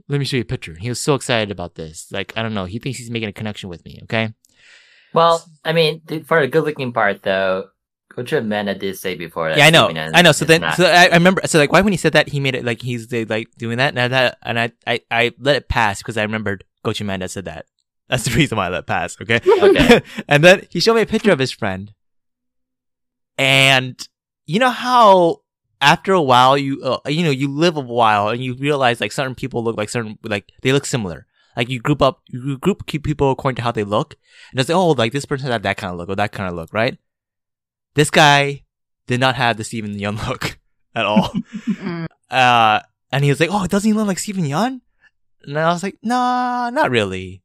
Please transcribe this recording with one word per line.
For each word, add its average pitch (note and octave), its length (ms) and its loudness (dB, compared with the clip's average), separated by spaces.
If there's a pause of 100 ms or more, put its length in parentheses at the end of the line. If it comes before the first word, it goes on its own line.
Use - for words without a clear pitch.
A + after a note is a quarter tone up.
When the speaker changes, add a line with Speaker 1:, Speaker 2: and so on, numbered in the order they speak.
Speaker 1:
Let C#3+ 120 -4
me C#3 60 -4
show C3+ 120 -4
you A2+ 60 -2
a - 20 -20
picture." G2+ 300 -10
He F2+ 140 -10
was A#2+ 120 -6
so D3+ 140 0
excited A2+ 360 -2
about F2+ 240 -12
this. D#2+ 360 -14
Like, G2 260 -8
I A2+ 60 -4
don't A2 100 -6
know. G2 120 -4
He F#2+ 140 -10
thinks B2 200 -10
he's A#2 100 -16
making A2+ 200 -6
a G2 40 -10
connection G#2 360 -10
with E2 160 -16
me, - 180 -20
okay? A2 300 -4 (800)
Speaker 2:
Well, E3 300 4 (220)
I D#3+ 80 -2
mean, D#3+ 340 0
th-, D#3 180 -8
for E3 160 2
the C3+ 60 2
good-looking D3 460 -2
part, G2+ 300 0
though, F#2+ 460 -2 (400)
Coach B2 240 -10
Amanda G#2 420 -2
did F#2+ 220 -8
say F#2 180 -8
before E2 340 -6
that D#2+ 80 -2
Speaker 1:
Yeah, D3 100 6
I - 20 4
know. D3+ 180 6
Speaker 2:
Steven D#2+ 260 -6
Yeun - 20 2
Speaker 1:
I E3+ 60 6
know. E3+ 100 6
So - 120 0
Speaker 2:
is C#3 40 -4
Speaker 1:
then, E3 140 4
Speaker 2:
not D#3+ 140 -2
Speaker 1:
so E3+ 100 2
I, F3 220 6
I D#3+ 80 0
remember, F3+ 300 4
so, - 140 0
like, C#3+ 140 4
why F3 80 6
when G3+ 120 2
he D#3 40 -2
said D#3 160 0
that, D3+ 160 2
he C#3+ 100 -4
made C3+ 160 -2
it A#2+ 80 -6
like A#2 180 -4
he's, A#2+ 260 -8
they, A#2 180 -4
like, A2 320 -4
doing A#2 220 -6
that, C3 180 0
and B2 180 0
I, B2+ 180 2 (100)
and A#2 160 -4
I, A#2 120 -2 (140)
I, A#2+ 160 -4 (100)
I A#2 280 2
let C3+ 180 2
it - 120 -10
pass G#2+ 320 0
'cause A2 160 -8
I G#2+ 60 0
remembered G#2+ 400 -4 (200)
Coach A2 180 -4
Amanda F#2+ 260 -6
said F#2 180 -10
that. D#2+ 200 -14 (420)
That's B2 160 -4
the B2+ 80 -4
<laughs> A2+ 40 -2
reason B2 220 2
why F#2 100 0
I - 20 -4
let F2+ 100 -4
it - 80 -12
pass, F2 340 -4
okay? A2+ 240 0
Speaker 2:
Okay. F4 560 6 (140)
Speaker 1:
<laughs> - 140 -12
And D3 140 4
then F3+ 260 6
he F3 100 -6
showed A3+ 160 2
me A3+ 60 2
a G3+ 40 0
picture A3 260 0
of C#3+ 80 2
his C3 120 -2
friend. G2 420 -8 (1400)
And C3+ 580 2 (500)
you E3 140 -2
know B3+ 120 2
how A3 720 4 (380)
after E3 340 4
a F3+ 80 4
while, C3 360 6
you, C#3 260 -4
uh, B2+ 140 -2 (100)
you D3+ 160 0
know, D#3+ 60 2
you C3+ 200 0
live D#3 280 0
a C#3+ 40 -6
while A2+ 480 2
and B2 140 -4
you B2+ 120 -8
realize, C3+ 440 0
like, G#2+ 120 -4
certain C3 240 -6
people B2 280 -6
look A2+ 140 -4
like - 120 -6
certain, A2 340 -8
like, G#2 280 -6 (120)
they B2+ 80 2
look C#3 140 2
similar. F#2+ 420 -6 (280)
Like, B2 140 -4
you B2+ 100 -6
group D3 220 0
up, C3+ 260 0
you C3 300 -8
group F#3+ 300 -2
keep D3 160 -8
people C#3+ 280 0
according C3 260 -4
to A#2+ 40 -6
how A#2+ 100 -2
they A#2 120 -2
look. G#2 320 -4 (360)
And B2+ 80 -4
it's C3 100 0
like, D#3+ 60 2
"Oh, F3+ 160 4
like, A#2 200 0
this C#3 140 -6
person C#3 260 -6
had A2 120 -2
that G2 140 -2
kind F#2 160 -8
of F2 60 -10
look F2 100 -10
or G2 60 -6
that G#2 160 -2
kind F#2+ 180 -8
of F2 60 -8
look," D#2+ 180 -12
right? A2+ 240 -2 (1000)
This D3 160 2
guy C#3+ 520 4 (440)
did B2 120 -2
not C3 160 0
have A#2+ 220 0
the A2 60 -8
Steven G#2 340 -8
Yeun G#2 200 -4
<laughs> - 100 -8
look - 320 -8 (360)
at A2+ 100 0
all. G#2+ 240 2 (380)
Speaker 3:
Mm. E3+ 400 -6 (220)
Speaker 1:
Uh, A#2+ 500 4 (320)
and C#3 120 0
he C#3+ 80 4
was C#3 80 0
like, D#3+ 120 2
"Oh, G3 160 -2
doesn't G3+ 200 0
he A3 60 4
look G#3+ 140 -2
like F#3 120 -4
Steven F#3+ 260 -6
Yeun?" G#3+ 360 -4 (640)
And C#3+ 140 -8
I D#3+ 160 0
was E3+ 100 -6
like, G3 200 -8
"Nah, B3 680 -2
not C4+ 200 -2
really." F#2+ 520 -4